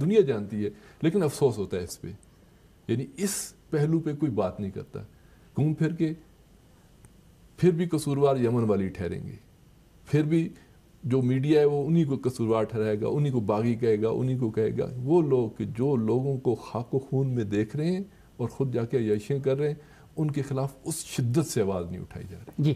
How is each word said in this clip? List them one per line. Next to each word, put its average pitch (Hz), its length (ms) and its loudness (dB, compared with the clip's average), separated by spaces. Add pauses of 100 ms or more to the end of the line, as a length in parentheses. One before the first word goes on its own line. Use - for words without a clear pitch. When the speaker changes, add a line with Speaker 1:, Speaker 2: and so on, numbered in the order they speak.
Speaker 1:
دنیا 196 200 6
جانتی 104 440 -2
ہے، 101 40 -2 (320)
لیکن 165 220 2
افسوس 135 340 2
ہوتا 95 200 -4
ہے 90 60 -4
اس - 180 -12
پہ، - 60 -10 (800)
یعنی 120 180 -2 (120)
اس - 360 -6 (160)
پہلو 160 300 2
پہ 151 140 -4
کوئی 143 180 -2
بات 98 280 -2
نہیں 98 120 -6
کرتا۔ - 280 -12 (560)
گھوم 151 180 2
پھر 160 220 0
کے 160 180 0 (1400)
پھر 175 140 4
بھی 170 140 0
قصوروار 143 500 2
یمن 120 280 2
والی 98 240 2
ٹھہریں 92 400 -8
گے، - 80 -12 (720)
پھر 147 180 2
بھی 165 260 2 (540)
جو 131 180 2
میڈیا 131 380 4
ہے 147 60 8
وہ 143 220 2
انہی 165 160 4
کو 135 200 0
قصوروار 110 400 2
ٹھہرائے 107 380 -2
گا، 113 60 -2
انہی 143 240 0
کو 127 80 0
باغی 110 360 2
کہے 110 260 2
گا، 113 80 2
انہی 123 280 0
کو 113 120 0
کہے 117 280 -2
گا۔ 131 200 -2
وہ 147 240 2
لوگ 127 360 2
کہ 110 80 -4
جو 120 300 0
لوگوں 123 420 0
کو 123 180 0
خاک - 400 -6
و 135 40 0
خون 135 280 0
میں 123 160 0
دیکھ 104 320 -2
رہے 151 120 -2
ہیں 185 120 0 (380)
اور 120 100 -2
خود 127 260 -4
جا 117 120 0
کے 127 120 0
عیاشیاں 110 420 0
کر 135 180 0
رہے 147 100 0
ہیں، 147 80 -4 (420)
ان 151 140 0
کے 143 100 -2
خلاف 135 320 -4 (100)
اس 160 120 -4
شدت 120 520 0
سے 117 140 0
آواز 90 300 -2
نہیں 92 100 -8
اٹھائی 87 280 -14
جا 87 80 -16
رہی۔ - 260 -6
Speaker 2:
جی۔ 147 120 4